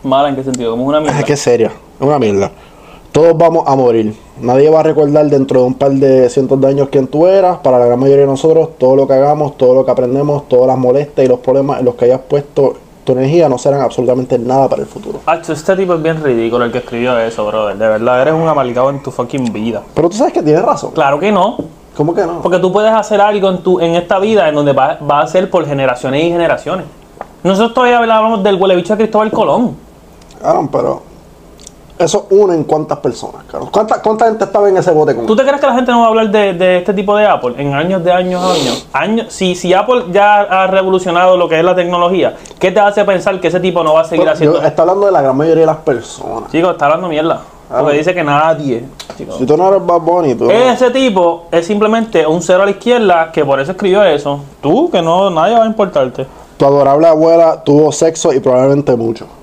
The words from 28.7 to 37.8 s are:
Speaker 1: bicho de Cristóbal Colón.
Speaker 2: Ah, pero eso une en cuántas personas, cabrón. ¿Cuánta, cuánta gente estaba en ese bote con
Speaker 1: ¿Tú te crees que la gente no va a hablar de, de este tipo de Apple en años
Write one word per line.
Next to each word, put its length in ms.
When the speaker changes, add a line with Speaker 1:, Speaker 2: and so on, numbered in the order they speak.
Speaker 1:
bicho 180
de 100
Cristóbal 280
Colón. 460
Speaker 2:
Ah, 180
pero 320
eso 340
une 240
en 100
cuántas 320
personas, 520
cabrón. 220
¿Cuánta, 300
cuánta 240
gente 180
estaba 240
en 80
ese 160
bote 240
con 100
Speaker 1:
¿Tú 120
te 60
crees 180
que 60
la 80
gente 180
no 80
va 60
a 20
hablar 200
de, 240
de 260
este 140
tipo 220
de 100
Apple 320
en 160
años 300